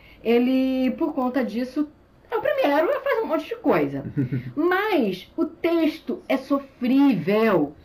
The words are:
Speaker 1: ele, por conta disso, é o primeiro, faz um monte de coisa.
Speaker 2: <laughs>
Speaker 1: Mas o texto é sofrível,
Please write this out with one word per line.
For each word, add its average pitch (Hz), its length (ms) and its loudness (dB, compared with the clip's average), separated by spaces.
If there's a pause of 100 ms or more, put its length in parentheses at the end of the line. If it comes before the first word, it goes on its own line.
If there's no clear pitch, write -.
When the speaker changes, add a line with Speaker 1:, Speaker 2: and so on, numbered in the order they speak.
(220)
Speaker 1:
ele, 262 760 2
por 311 160 -2
conta 254 280 -2
disso, 247 460 -4 (420)
é 466 60 -4
o 427 60 -2
primeiro, 381 460 2 (140)
faz 453 220 0
um 277 40 -4
monte 302 200 -2
de 453 80 -8
coisa. 147 480 0 (280)
Speaker 2:
<laughs> 127 220 -6
Speaker 1:
Mas 349 840 0
o 330 80 0
texto 320 800 -2
é 262 80 0
sofrível, 226 1400 2 (120)